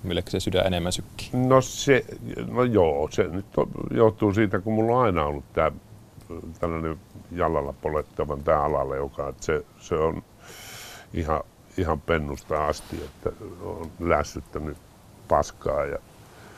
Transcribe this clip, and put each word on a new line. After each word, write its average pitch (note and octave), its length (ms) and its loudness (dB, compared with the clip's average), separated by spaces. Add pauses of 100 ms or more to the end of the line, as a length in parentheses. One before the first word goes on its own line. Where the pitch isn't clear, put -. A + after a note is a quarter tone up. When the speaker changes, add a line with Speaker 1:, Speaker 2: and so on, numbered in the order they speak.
Speaker 1:
millekä F2+ 260 -2
se F#2+ 80 2
sydän F#2 280 4
enemmän F2+ 240 0
sykkii. - 420 -8
Speaker 2:
No B2+ 280 6
se, B2+ 440 0 (420)
no A#2 160 0
joo, E2 480 4
se A2 120 0
nyt F2+ 220 -4 (120)
on, - 100 2 (240)
johtuu A2 420 4
siitä, G#2 260 2
kun A2 140 -4
mulla A2+ 240 2
on B2+ 80 4
aina E2+ 200 2
ollut D2 280 -6
tää, D#2 180 2 (880)
tällainen D#2+ 380 -2 (340)
jalalla D#2+ 420 0
polettavan D2 720 -4
tää D2+ 200 4
alalla, C#2 320 0
joka, C#2+ 340 -4
että - 160 -12
se, D2+ 200 0 (140)
se - 160 -4
on D#2+ 280 0 (880)
ihan, D#2 280 0 (360)
ihan D#2+ 240 0
pennusta D2+ 680 0
asti, D#2 360 -4
että - 280 -8 (300)
on F2 380 -8
lässyttänyt D#2 760 0 (500)
paskaa D2 580 2
ja, C#2+ 120 -6 (600)